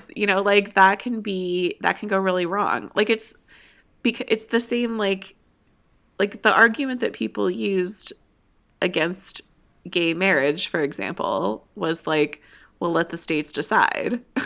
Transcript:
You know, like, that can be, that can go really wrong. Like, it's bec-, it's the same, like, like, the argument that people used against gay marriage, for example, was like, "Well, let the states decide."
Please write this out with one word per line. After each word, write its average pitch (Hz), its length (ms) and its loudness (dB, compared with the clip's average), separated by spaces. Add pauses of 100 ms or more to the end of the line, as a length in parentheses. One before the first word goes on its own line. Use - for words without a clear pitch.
(160)
You 202 120 -2
know, 196 140 2
like, 202 320 4
that 196 260 6
can 226 220 -6
be, 180 600 -2
that 175 180 2
can 208 100 -6
go 190 80 2
really 180 280 2
wrong. 170 500 -2
Like, 208 140 2
it's - 240 -2 (720)
bec-, 233 260 -2
it's 220 180 -4
the 233 120 0
same, 240 380 -4
like, 196 380 -4 (840)
like, 202 240 -2
the 220 120 4
argument 240 460 4
that 240 140 -2
people 208 360 -2
used 196 640 -2 (720)
against 180 600 -2 (480)
gay 170 240 0
marriage, 165 540 2
for 170 160 -2
example, 156 840 -2 (100)
was 165 300 -4
like, 156 360 0 (380)
"Well, 175 120 -2
let 165 180 2
the 170 80 -10
states - 360 -4
decide." - 640 0 (260)